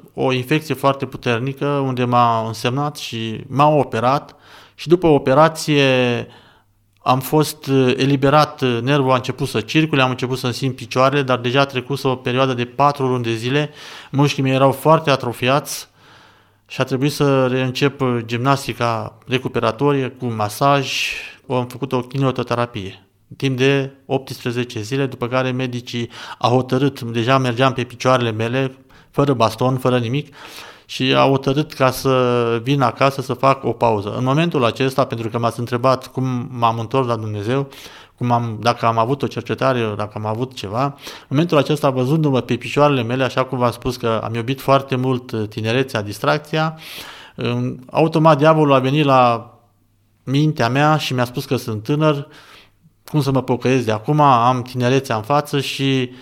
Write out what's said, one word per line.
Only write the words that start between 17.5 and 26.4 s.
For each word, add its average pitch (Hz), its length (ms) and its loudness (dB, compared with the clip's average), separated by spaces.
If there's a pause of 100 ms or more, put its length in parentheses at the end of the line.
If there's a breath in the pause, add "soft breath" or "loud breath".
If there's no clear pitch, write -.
uh, 123 240 0
gimnastica 117 920 -2 (100)
recuperatorie 131 800 0
cu - 180 -10
masaj, 120 840 0 (380 loud breath)
am 127 180 -2
făcut 131 240 -8
o 127 80 0
kinetoterapie 123 1040 -4 (340)
timp 135 200 -2
de 135 340 2 (140)
optsprezece 127 760 -4
zile, 135 240 -4
după 123 220 -6
care 127 240 -2
medicii 120 580 -6 (280 loud breath)
au 120 140 2